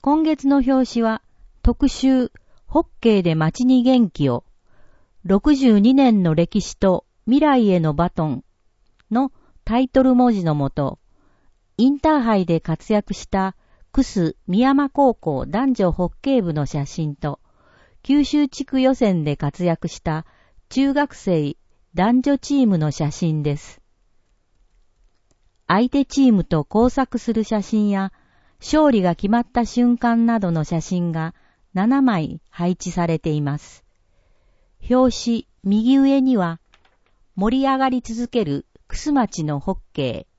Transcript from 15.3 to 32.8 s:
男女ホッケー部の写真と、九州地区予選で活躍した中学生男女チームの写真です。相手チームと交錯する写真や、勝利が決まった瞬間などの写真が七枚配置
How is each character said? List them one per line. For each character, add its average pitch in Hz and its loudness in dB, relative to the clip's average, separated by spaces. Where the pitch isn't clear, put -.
男 247 -2
女 190 0
ホ 180 -2
ッ - -6
ケ 269 0
ー 208 -2
部 170 -4
の 147 -2
写 143 -6
真 151 -8
と、 143 -8
九 285 2
州 294 0
地 - -10
区 262 -4
予 262 2
選 190 0
で 147 -4
活 151 -6
躍 170 -2
し - -12
た 160 -6
中 277 -2
学 285 -2
生 156 -2
男 226 2
女 285 0
チ - -4
ー 262 2
ム 190 2
の 151 0
写 147 -4
真 156 -4
で 147 -2
す。 - -20
相 214 2
手 277 0
チ - 0
ー - 4
ム 190 2
と 151 -2
交 226 2
錯 254 -4
す 226 -4
る 220 -2
写 214 -2
真 208 -2
や、 196 -4
勝 302 2
利 220 2
が 175 0
決 - -6
ま 233 2
っ 240 -6
た 240 -2
瞬 240 0
間 233 0
な 196 0
ど 180 -2
の 160 -2
写 165 -4
真 175 -4
が 165 -8
七 233 0
枚 190 -2
配 175 -4
置 180 -6